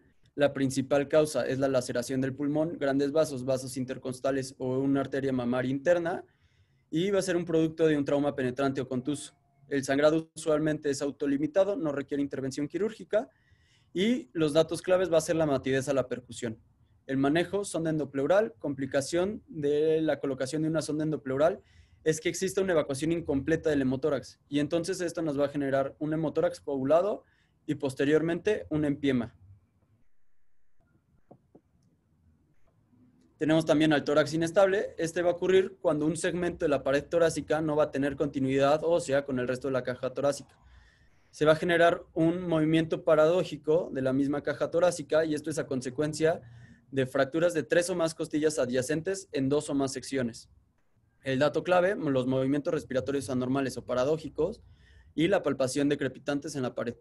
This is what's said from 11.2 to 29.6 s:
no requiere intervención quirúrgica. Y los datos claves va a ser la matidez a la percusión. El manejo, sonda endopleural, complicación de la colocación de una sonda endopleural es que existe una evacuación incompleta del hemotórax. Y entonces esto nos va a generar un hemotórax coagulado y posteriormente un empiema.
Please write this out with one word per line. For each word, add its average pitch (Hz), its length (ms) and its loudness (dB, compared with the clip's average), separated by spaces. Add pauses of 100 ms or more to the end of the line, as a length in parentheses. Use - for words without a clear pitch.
no 160 160 -4
requiere 139 300 -4
intervención 139 460 -6
quirúrgica. 208 640 -4 (680)
Y 220 380 0
los 156 200 0
datos 160 280 2
claves 185 300 2
va 165 60 4
a 156 40 4
ser 170 140 -2
la 160 100 2
matidez 131 440 0
a 143 40 0
la 131 140 0
percusión. 117 520 -10 (460)
El 135 120 -4
manejo, 170 480 0
sonda 165 240 -4
endopleural, 156 680 0
complicación 143 880 -4
de 156 540 0
la 151 180 0
colocación 135 420 -4
de 156 80 0
una 160 120 0
sonda 151 220 -4
endopleural 151 580 0 (420)
es 160 160 0
que 180 100 -4
existe 185 300 -4
una 190 140 0
evacuación 147 380 0
incompleta 156 580 -2
del 143 120 2
hemotórax. 131 580 -2 (100)
Y 143 100 0
entonces 170 400 -2
esto 170 220 -4
nos 147 180 -2
va 143 60 2
a 135 40 0
generar 139 500 -2
un 156 140 -2
hemotórax 160 460 -2
coagulado 151 640 0 (420)
y 151 100 -4
posteriormente 156 920 0
un 151 160 -2
empiema. 139 500 -2 (4000)